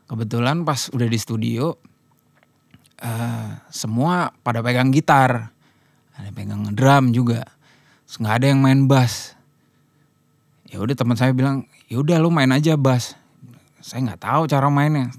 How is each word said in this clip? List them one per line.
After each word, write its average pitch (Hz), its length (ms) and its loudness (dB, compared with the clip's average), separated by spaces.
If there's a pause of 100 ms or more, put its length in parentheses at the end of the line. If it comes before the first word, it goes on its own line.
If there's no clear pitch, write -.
kebetulan 117 560 -4
pas 156 320 -4
udah 120 160 0
di 113 80 -2
studio, 117 640 -4 (1200)
eh, 113 560 -8 (160)
semua 143 560 -2 (160)
pada 117 160 -2
pegang 123 320 2
gitar. 131 560 2 (640)
Ada 98 160 -16
yang - 80 -16
pegang 101 240 -10 (160)
drum 131 320 6
juga. 117 320 0 (640)
Terus - 160 -12
nggak 107 160 0
ada 127 160 2
yang 135 80 4
main 135 240 4
bass. 131 480 2 (1400)
Ya - 80 -16
udah, 110 160 -2
teman 120 240 0
saya 127 160 2
bilang, 135 320 -2 (240)
"Ya 113 80 -6
udah, 156 240 2
lu 170 80 2
main 135 240 2
aja 151 240 2
bass." 131 400 0 (640)
Saya 117 320 -8
nggak 92 160 -18
tahu 151 160 2
cara 139 240 2
mainnya. 143 500 0